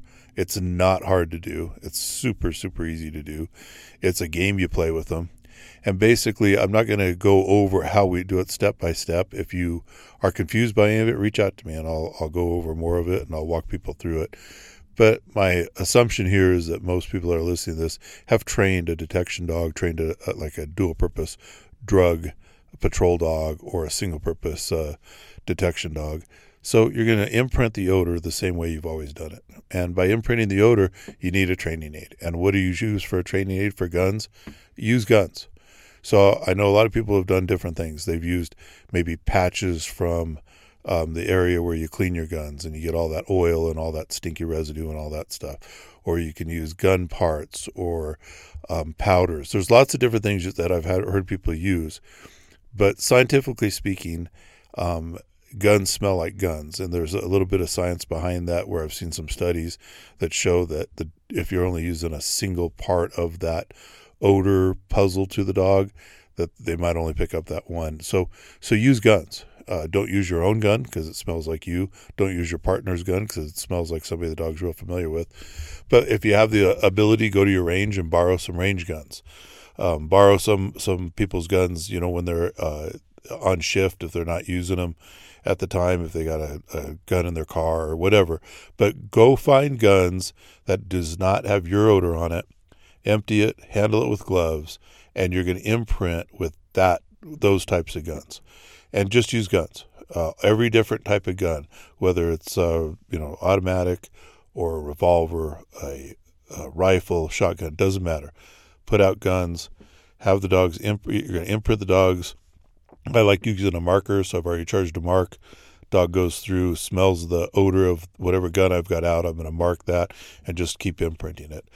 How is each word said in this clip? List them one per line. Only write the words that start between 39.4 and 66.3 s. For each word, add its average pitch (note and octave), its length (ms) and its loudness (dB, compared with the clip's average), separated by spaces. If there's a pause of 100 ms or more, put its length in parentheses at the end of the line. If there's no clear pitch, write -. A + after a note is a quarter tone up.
from, E2+ 520 -4 (460)
um, E2 300 -2
the E2 140 -4
area F2+ 340 2
where E2+ 140 -2
you D#2+ 120 -4
clean F#2 260 -2
your E2 120 -4
guns D2+ 380 -10
and D#2 100 -10
you D#2 80 -10
get E2 120 -4
all E2 140 0
that D#2 220 -6
oil E2+ 400 2
and D#2 80 -6
all D#2+ 140 -4
that D#2 200 -10
stinky E2 320 -8
residue D#2 460 -6
and D#2 80 -8
all D2+ 120 -10
that D2+ 220 -10
stuff. D2+ 260 -12 (460)
Or E2+ 140 0
you D#2+ 160 -4
can D#2+ 140 -8
use E2 260 -6
gun F#2 340 2
parts - 640 -4
or, E2 440 -6 (500)
um, D#2+ 300 -6
powders. F2+ 540 2
There's G2 180 0
lots B2+ 240 6
of C3 60 -6
different A2+ 240 0
things G2 280 -2
that F2 200 -2
I've E2 120 -2
had, F#2 200 0
heard F#2 220 -2
people F#2 280 -4
use. E2 460 -2 (760)
But G2+ 240 4
scientifically B2 680 4
speaking, F2 580 -6 (480)
um, E2 420 -6 (400)
guns G2+ 320 4
smell G2 260 0
like E2+ 200 -4
guns. D#2 420 -6
And F2+ 160 -6
there's E2+ 180 -2
a F#2 140 -4
little F#2+ 180 2
bit F#2 160 0
of E2+ 80 -2
science F2+ 360 -4
behind F2 440 -4
that F2 200 -2
where E2 160 -4
I've D#2 100 -10
seen E2+ 160 -10
some D#2 180 -10
studies E2+ 480 -4 (420)
that E2 140 -4
show F2+ 340 2
that D#2 300 -8
the, D#2+ 140 -8 (180)
if - 220 -6
you're F2+ 160 0
only F2 160 -2
using E2 320 -6
a D2 60 -10
single F2 500 -4
part F2 440 -2
of E2+ 260 -4
that E2 340 -6 (480)
odor F#2+ 540 4 (120)
puzzle F#2+ 380 2
to G2+ 160 -4
the G2 100 -2
dog, G2 380 2 (460)